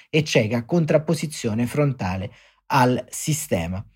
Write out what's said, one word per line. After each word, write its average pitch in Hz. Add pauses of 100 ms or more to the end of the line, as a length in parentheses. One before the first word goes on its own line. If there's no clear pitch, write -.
e 156
cieca 117
contrapposizione 151
frontale 113 (360)
al 127
sistema. 95 (100)